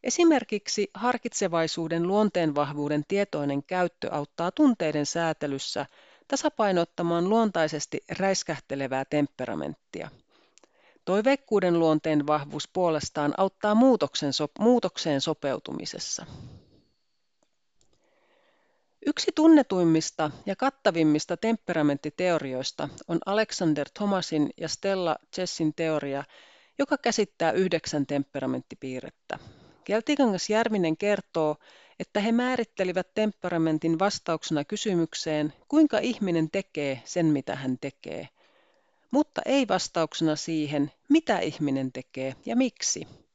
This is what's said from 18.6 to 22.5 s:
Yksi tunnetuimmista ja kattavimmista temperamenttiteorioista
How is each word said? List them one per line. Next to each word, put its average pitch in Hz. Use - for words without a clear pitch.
Yksi -
tunnetuimmista 180
ja 196
kattavimmista 165
temperamenttiteorioista 147